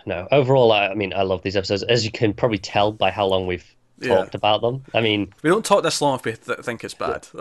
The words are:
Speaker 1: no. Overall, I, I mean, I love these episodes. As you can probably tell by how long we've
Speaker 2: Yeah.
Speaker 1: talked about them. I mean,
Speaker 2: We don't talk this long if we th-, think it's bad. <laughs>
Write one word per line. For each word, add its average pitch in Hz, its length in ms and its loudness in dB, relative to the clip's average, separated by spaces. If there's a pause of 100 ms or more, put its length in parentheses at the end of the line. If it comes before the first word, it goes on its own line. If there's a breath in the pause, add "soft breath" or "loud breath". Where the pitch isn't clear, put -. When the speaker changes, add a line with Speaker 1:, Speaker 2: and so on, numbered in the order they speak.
Speaker 1:
no. 92 240 -6
Overall, 131 400 6
I, 101 160 2
I 98 80 -6
mean, 98 180 -4
I 98 80 -2
love 92 220 0
these 101 120 -4
episodes. 98 280 -2
As 120 200 2
you 110 80 -4
can 104 220 0
probably 113 240 0
tell 104 340 0
by 95 200 -2
how 101 160 -2
long 95 180 0
we've 90 300 -8 (240)
Speaker 2:
Yeah. 120 160 0
Speaker 1:
talked 95 200 -2
about 104 260 0
them. 131 220 -4 (100)
I 113 80 2
mean, 104 300 0 (120)
Speaker 2:
We 151 80 2
don't 220 120 2
talk 196 200 4
this 151 180 -2
long 143 180 2
if - 60 -14
we 113 80 -2
th-, - 300 -8
think 117 200 -8
it's 98 120 -12
bad. 73 360 -6
<laughs> - 100 -20